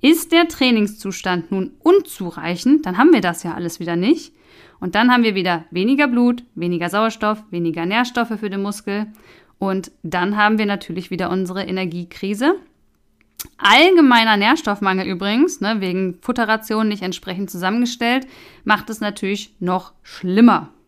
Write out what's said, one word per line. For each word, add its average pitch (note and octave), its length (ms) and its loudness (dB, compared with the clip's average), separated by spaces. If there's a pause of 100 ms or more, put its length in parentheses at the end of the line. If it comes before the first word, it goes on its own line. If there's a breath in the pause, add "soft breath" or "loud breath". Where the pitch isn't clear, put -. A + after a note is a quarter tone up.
Ist E4 320 2
der E4+ 160 6
Trainingszustand G3+ 1000 -2
nun F#3+ 280 -4
unzureichend, A#3+ 1040 0
dann F#3 120 -4
haben D4+ 160 4
wir A3 80 4
das F3 220 -2
ja E3+ 100 -6
alles E3+ 260 -8
wieder E3+ 160 -4
nicht. F#3+ 380 0 (460 soft breath)
Und F3+ 160 -6
dann A#3+ 160 4
haben A#3+ 120 4
wir G#3+ 120 2
wieder F3 360 -2
weniger C4 360 2
Blut, A#3+ 360 2 (100)
weniger F3 360 -4
Sauerstoff, G#3+ 600 -2
weniger E3+ 360 -4
Nährstoffe A#3 540 -2
für G#3+ 100 -6
den G3 120 -6
Muskel. G3+ 460 -6 (500 loud breath)
Und F#3+ 340 -4 (120)
dann F3+ 320 -2
haben G#3+ 220 2
wir G#3+ 80 0
natürlich G3 460 -6
wieder F3+ 180 -4
unsere F#3 340 -4
Energiekrise. F#3+ 920 -4 (1000)
Allgemeiner B3 800 4
Nährstoffmangel G3+ 680 0
übrigens, G3+ 540 -2
ne, G#3+ 180 -2
wegen F#3 420 -4
Futterration A3 680 -2
nicht G#3 160 -4
entsprechend F#3 460 -8
zusammengestellt, A#3+ 800 -2 (360 loud breath)
macht G#3 260 -2
es G#3+ 100 -10
natürlich G#3 600 -6
noch F3+ 340 -4 (100)
schlimmer. F#3+ 680 2 (180)